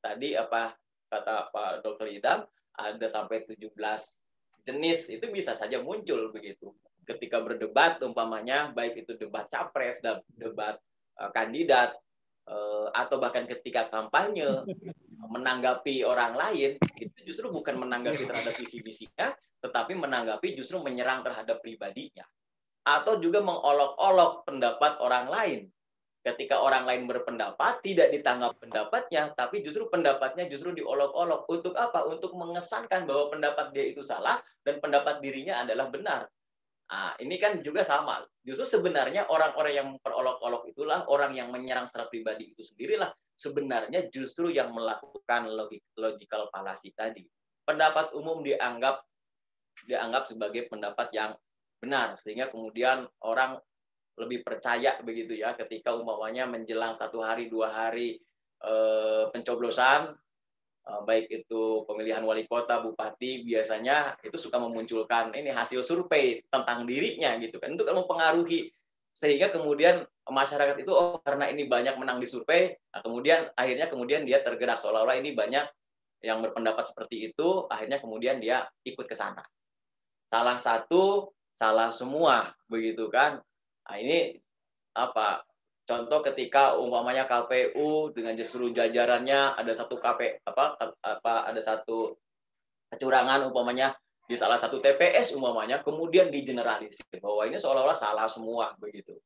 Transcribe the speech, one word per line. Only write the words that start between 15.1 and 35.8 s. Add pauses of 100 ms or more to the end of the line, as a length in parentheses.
menanggapi
orang
lain, (240)
itu
justru
bukan
menanggapi
terhadap
visi
misinya, (260)
tetapi
menanggapi
justru
menyerang
terhadap
pribadinya, (640)
atau
juga
mengolok-olok
pendapat
orang
lain. (640)
Ketika
orang
lain
berpendapat,
tidak
ditanggap
pendapatnya,
tapi
justru
pendapatnya
justru
diolok-olok.
Untuk
apa?
Untuk
mengesankan
bahwa
pendapat
dia
itu
salah (240)
dan
pendapat
dirinya
adalah